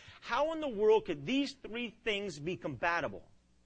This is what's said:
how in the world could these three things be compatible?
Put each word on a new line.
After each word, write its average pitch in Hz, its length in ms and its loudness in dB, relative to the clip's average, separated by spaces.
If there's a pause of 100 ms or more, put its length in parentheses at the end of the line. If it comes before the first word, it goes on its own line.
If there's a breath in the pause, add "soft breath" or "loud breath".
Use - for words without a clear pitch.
(200 loud breath)
how 285 320 0
in 320 80 -4
the 302 80 -2
world 214 380 6
could 147 180 -4
these 262 300 0
three 226 340 -8 (160)
things 202 340 -2
be 170 200 -4
compatible? 151 680 -2 (400)